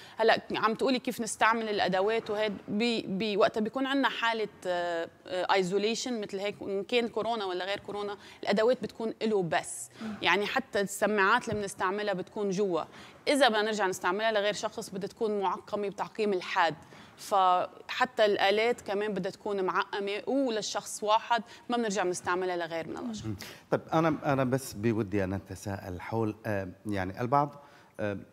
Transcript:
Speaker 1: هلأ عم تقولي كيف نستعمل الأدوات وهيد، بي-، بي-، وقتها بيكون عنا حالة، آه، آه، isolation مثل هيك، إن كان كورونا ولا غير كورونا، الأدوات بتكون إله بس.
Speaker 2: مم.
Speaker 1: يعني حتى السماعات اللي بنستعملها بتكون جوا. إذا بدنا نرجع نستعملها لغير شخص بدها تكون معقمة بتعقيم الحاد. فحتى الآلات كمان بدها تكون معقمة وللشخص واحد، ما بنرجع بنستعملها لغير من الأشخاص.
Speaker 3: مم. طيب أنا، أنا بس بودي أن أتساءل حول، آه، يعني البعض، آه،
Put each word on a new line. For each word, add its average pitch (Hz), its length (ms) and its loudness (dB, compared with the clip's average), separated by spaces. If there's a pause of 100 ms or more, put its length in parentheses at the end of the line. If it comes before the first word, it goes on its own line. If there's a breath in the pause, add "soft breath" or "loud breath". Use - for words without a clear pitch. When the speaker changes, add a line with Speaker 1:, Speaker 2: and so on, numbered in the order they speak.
(160 loud breath)
Speaker 1:
هلأ 220 240 6 (120)
عم 208 220 2
تقولي 254 240 2
كيف 240 220 -4
نستعمل 220 480 2
الأدوات 208 600 0
وهيد، 208 260 -2 (120)
بي-، 226 340 0
بي-، 196 340 -2
وقتها 220 240 4
بيكون 262 260 -2
عنا 269 220 2
حالة، 226 400 -2 (180)
آه، 175 420 -2 (180)
آه، 180 200 -4
isolation 196 680 0
مثل 208 260 -6
هيك، 202 240 -4
إن 196 220 -4
كان 240 240 2
كورونا 214 360 -2
ولا 180 200 -4
غير 202 140 -4
كورونا، 202 380 -8 (260 loud breath)
الأدوات 220 400 4
بتكون 220 400 -6
إله 214 200 2
بس. - 460 -2 (140 loud breath)
Speaker 2:
مم. 220 200 -8
Speaker 1:
يعني 185 240 4
حتى 233 340 0
السماعات 208 680 2
اللي 208 120 -2
بنستعملها 202 540 -2
بتكون 196 360 -4
جوا. 180 280 0 (500 loud breath)
إذا 269 200 6
بدنا 214 140 2
نرجع 214 240 0
نستعملها 196 460 0
لغير 208 200 2
شخص 214 380 -6
بدها 190 180 -8
تكون 208 320 -2
معقمة 202 480 -2
بتعقيم 196 440 -2
الحاد. 175 420 0 (420 loud breath)
فحتى 190 1080 2
الآلات 208 560 4
كمان 208 340 -4
بدها 190 160 -4
تكون 202 340 -4
معقمة 202 640 -2
وللشخص 233 760 -2
واحد، 220 400 2 (260 loud breath)
ما 240 80 0
بنرجع 214 280 0
بنستعملها 180 520 0
لغير 165 320 -4
من - 80 -8
الأشخاص. 220 280 -8
Speaker 3:
مم. 107 120 -4 (340 loud breath)
طيب 123 100 2 (120)
أنا، 160 320 4
أنا 135 200 2
بس 127 280 -2
بودي 104 520 0
أن 92 80 -2
أتساءل 95 680 -8
حول، 113 340 -2 (120)
آه، 98 220 -2 (180)
يعني 95 340 -4
البعض، 143 440 0 (360 loud breath)
آه، 101 180 -2 (140)